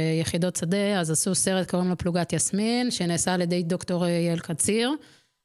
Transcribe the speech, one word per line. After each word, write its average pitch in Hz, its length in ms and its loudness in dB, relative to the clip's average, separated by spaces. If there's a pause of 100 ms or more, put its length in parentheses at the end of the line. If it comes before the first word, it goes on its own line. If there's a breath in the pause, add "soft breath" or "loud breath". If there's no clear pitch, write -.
(220)
יחידות 175 340 0
שדה, 202 440 0
אז 160 120 0
עשו 180 240 0
סרט, 185 360 0
קוראים 180 180 2
לו 180 80 0
פלוגת 175 360 -2
יסמין, 226 580 0
שנעשה 175 420 0
על 180 80 2
ידי 175 220 0
דוקטור, 175 420 -2
אה, 175 40 2
יעל 170 300 0
קציר. 214 520 0 (540 loud breath)